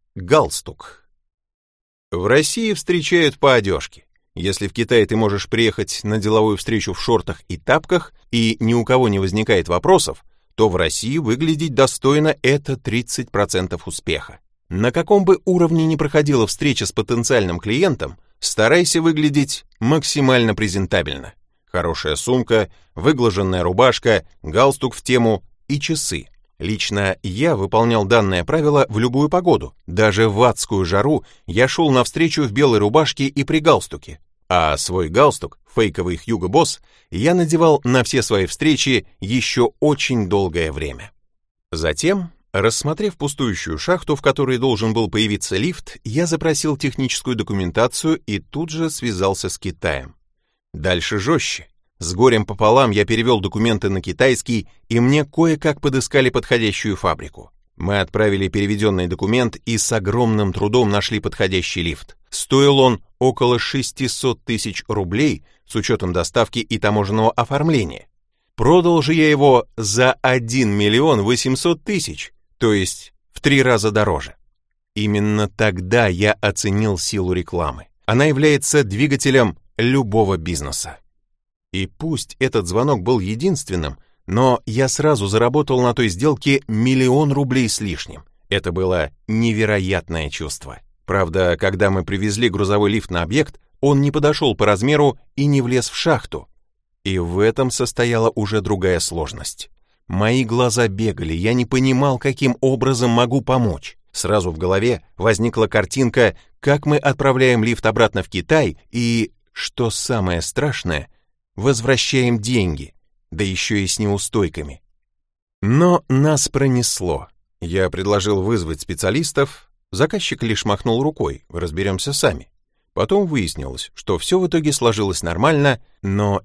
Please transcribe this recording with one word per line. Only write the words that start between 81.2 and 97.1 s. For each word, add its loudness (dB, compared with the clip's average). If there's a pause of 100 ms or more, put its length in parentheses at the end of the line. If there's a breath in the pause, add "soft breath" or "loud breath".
И -4
пусть -8
этот 0
звонок 0
был 0
единственным, -4 (280)
но 2
я 0
сразу 0
заработал 2
на 2
той 0
сделке 0
миллион 2
рублей 0
с -6
лишним. -8 (240)
Это -2
было -2 (180)
невероятное -2
чувство. -12 (260)
Правда, 0
когда 0
мы 0
привезли -2
грузовой 0
лифт -4
на -2
объект, -2 (200)
он 2
не 2
подошёл 0
по 0
размеру 2 (200)
и 0
не 2
влез 0
в -12
шахту. -2 (560)
И -2